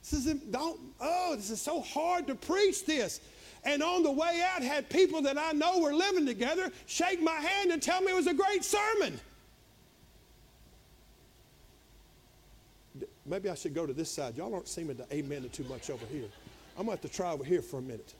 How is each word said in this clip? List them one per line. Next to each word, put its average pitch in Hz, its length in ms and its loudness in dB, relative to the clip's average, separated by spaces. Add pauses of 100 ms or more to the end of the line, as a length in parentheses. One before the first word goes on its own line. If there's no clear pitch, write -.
This - 100 -4 (140)
is, 311 80 2 (160)
don't, 302 280 -2 (220)
oh, 339 340 0
this 208 140 -8
is 220 100 -6
so 302 220 -2
hard 330 460 0
to 269 80 -2
preach 381 500 2
this." 277 340 0 (440)
And 285 180 2
on 349 220 4
the 294 80 4
way 339 320 2 (100)
out, 339 80 -2
had 269 280 -2
people 330 340 6
that 277 120 2
I 311 180 0
know 339 260 4
were 294 160 4
living 359 320 4
together 269 440 0 (140)
shake 349 380 2
my 320 160 2
hand 370 320 2
and 320 100 0
tell 370 200 2
me 381 100 2
it 370 40 2
was 339 120 4
a 349 80 4
great 392 280 2
sermon. 403 560 2 (3750)
D-, - 80 -8 (180)
maybe 190 240 -4
I 170 60 -4
should 147 180 -6
go 160 140 -2
to 135 60 -4
this 151 180 -4
side. 127 260 -6
Y'all 208 160 -6
aren't 175 140 -8
seeming 147 300 -6
to 135 140 -12
amen 139 340 -6
it 120 80 -12
too 139 100 -8
much 127 260 -10
over 117 180 -8
here. 123 200 -8 (500)
I'm 202 80 -4
gonna 226 60 -2
have 175 100 -6
to 135 80 -8
try 180 220 -2
over 139 120 -4
here 151 200 4
for 135 160 -8
a - 20 -6
minute. 120 380 -10